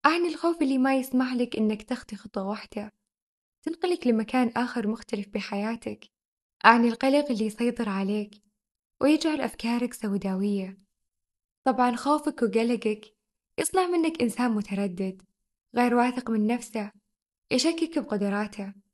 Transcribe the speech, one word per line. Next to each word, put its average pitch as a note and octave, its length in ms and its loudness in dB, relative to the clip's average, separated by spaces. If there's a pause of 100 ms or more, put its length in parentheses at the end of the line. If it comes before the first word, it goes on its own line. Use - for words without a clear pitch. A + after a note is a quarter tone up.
أعني F4 220 2
الخوف E4 340 -2
اللي C4+ 160 2
ما C4+ 180 2
يسمح B3+ 380 -2
لك A#3+ 220 -2
إنك G#3+ 260 0
تخطي A#3+ 340 -8
خطوة G3 320 -8
واحدة G#3+ 440 -10 (720)
تنقلك E4+ 440 -2
لمكان A#3 420 2
آخر A#3+ 380 -4
مختلف G#3 420 -6
بحياتك. G#3+ 840 -6 (540)
أعني A#3 240 8
القلق C4+ 420 2
اللي A3 160 0
يسيطر A#3 420 -2
عليك G3+ 540 -4 (580)
ويجعل D4+ 400 2
أفكارك A#3+ 520 -2
سوداوية. G3 880 -4 (840)
طبعا B3 320 2
خوفك D4 460 0
وقلقك A3+ 760 0 (420)
يصنع F#4 280 2
منك E4 360 0
إنسان A#3+ 280 0
متردد، G3 720 -4 (540)
غير A#3+ 180 4
واثق B3 360 2
من G#3+ 160 2
نفسه، A3+ 460 -4 (580)
يشكك D#4+ 480 0
بقدراته G3+ 760 -4 (200)